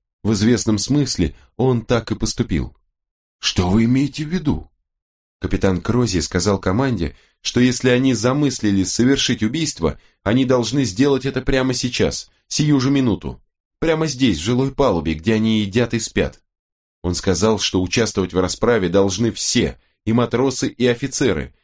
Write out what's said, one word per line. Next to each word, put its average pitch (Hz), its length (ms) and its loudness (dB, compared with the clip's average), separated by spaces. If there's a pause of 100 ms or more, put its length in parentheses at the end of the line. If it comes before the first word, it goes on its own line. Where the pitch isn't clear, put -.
(220)
В 110 120 0
известном 107 440 2
смысле 127 560 0 (220)
он 120 280 0
так - 280 -2
и - 20 -4
поступил. 80 640 -4 (640)
«Что - 300 -2
вы 107 160 4
имеете 139 400 0
в 151 40 -10
виду?» 151 420 -4 (720)
Капитан 92 400 0
Крози 110 400 0
сказал 95 400 0
команде, 101 560 -2 (240)
что - 180 -4
если 123 300 2
они 127 260 4
замыслили 120 720 0
совершить 127 580 0
убийство, 107 560 -2 (240)
они 127 220 2
должны 123 400 0
сделать 127 420 0
это 131 140 -4
прямо 131 340 0
сейчас, - 560 -4 (160)
сию 147 320 2
же 127 120 2
минуту, 120 520 0 (380)
прямо 160 260 0
здесь, 123 320 0
в 76 40 -8
жилой 123 300 0
палубе, 82 420 0
где 82 200 0
они 110 280 2
едят 110 320 0
и 117 40 0
спят. 85 420 -4 (600)
Он 87 140 -2
сказал, 98 420 0
что 95 240 -2
участвовать 95 500 -2
в 87 60 -2
расправе 92 500 0
должны 98 440 0
все, - 480 -2 (240)
и 110 80 0
матросы, 120 560 0
и - 180 -2
офицеры, 117 640 -2 (120)